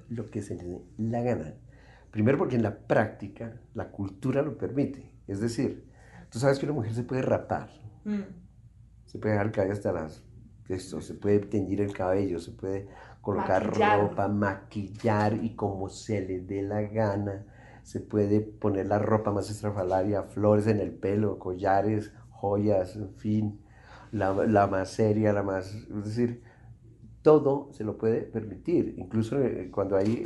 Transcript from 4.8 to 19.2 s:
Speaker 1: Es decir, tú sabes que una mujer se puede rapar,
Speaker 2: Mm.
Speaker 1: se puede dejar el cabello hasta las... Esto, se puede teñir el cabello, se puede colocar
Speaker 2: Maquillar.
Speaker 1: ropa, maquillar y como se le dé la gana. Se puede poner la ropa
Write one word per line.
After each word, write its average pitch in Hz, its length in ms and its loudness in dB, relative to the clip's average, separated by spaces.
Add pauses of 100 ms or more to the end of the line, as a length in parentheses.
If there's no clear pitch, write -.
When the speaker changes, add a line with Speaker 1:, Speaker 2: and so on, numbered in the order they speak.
Speaker 1:
Es 101 120 -6
decir, 117 500 -2 (400)
tú 117 100 -8
sabes 139 200 4
que 143 60 -2
una 147 100 -2
mujer 110 180 -2
se 120 100 -2
puede 127 180 -2
rapar, 90 480 0 (360)
Speaker 2:
Mm. 208 140 -2 (840)
Speaker 1:
se - 140 -16
puede 107 140 0
dejar 101 140 2
el 117 60 -2
cabello 98 200 0
hasta 104 200 -2
las... 80 300 -8 (440)
Esto, 82 340 -6
se 80 120 -12
puede 101 260 2
teñir 98 420 -2
el 101 120 -2
cabello, 92 460 0
se - 120 -10
puede 98 360 -6 (340)
colocar 95 460 2
Speaker 2:
Maquillar. 104 340 4
Speaker 1:
ropa, 101 260 0
maquillar 104 1120 0
y 113 140 -4
como 98 340 -4
se 104 320 -4
le 92 200 -4
dé 98 200 -4
la 104 220 -2
gana. 101 640 -2 (380)
Se - 160 -8
puede 104 400 2
poner 98 480 0
la 104 100 4
ropa 104 340 2